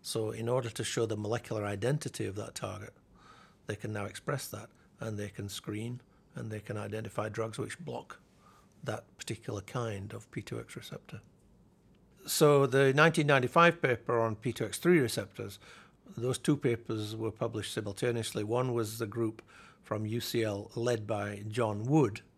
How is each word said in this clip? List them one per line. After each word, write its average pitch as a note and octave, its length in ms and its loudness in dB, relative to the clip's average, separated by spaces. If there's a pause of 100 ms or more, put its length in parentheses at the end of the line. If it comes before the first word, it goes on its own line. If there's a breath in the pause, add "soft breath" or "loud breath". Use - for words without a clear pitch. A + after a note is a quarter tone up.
So A2 260 -2
in A2+ 180 -6
order B2 220 0
to - 140 -6
show A#2 240 0
the G#2 100 -2
molecular G#2+ 480 -2
identity A2+ 600 -2
of G2 80 -6
that - 180 -8
target, G2+ 400 -10 (720 loud breath)
they G#2+ 100 -4
can A2 160 -8
now G#2 140 -4
express - 420 -6
that, G#2+ 220 -12 (300 soft breath)
and A2 180 -6
they G#2 120 -6
can G2+ 200 -8
screen, A2+ 520 -8 (340 soft breath)
and A#2 160 -8
they G#2+ 80 -6
can G#2+ 180 -8
identify G#2+ 500 -4
drugs A2 300 -4
which A2+ 220 -6
block - 400 -10 (640 soft breath)
that A2+ 220 -6 (120)
particular G#2+ 440 -8
kind G#2 520 -6
of G#2+ 160 -14
P A2+ 120 -8
two A2+ 180 -8
X - 160 -14
receptor. - 460 -14 (1040)
So C#3+ 400 8
the C3+ 260 6
nineteen D3+ 340 6
ninety-five D#3+ 540 6
paper A#2+ 380 2
on A2+ 160 2
P A2 180 -4
two A2+ 120 -2
X G2 120 -6
three F3 220 6
receptors, G#2 580 -2 (580 loud breath)
those A#2+ 220 -2
two D3 200 2
papers A2+ 580 -2
were A2 160 -2
published A2 420 -4
simultaneously. A2+ 680 -2
One B2 300 2
was A2+ 260 -2
the A2+ 80 -2
group A2 340 -2 (400 loud breath)
from G#2+ 240 -4
U A#2 160 -2
C A#2 220 0
L G#2 320 -2
led A#2 320 0
by G#2 420 -4
John G#2+ 360 0
Wood B2+ 360 4 (160)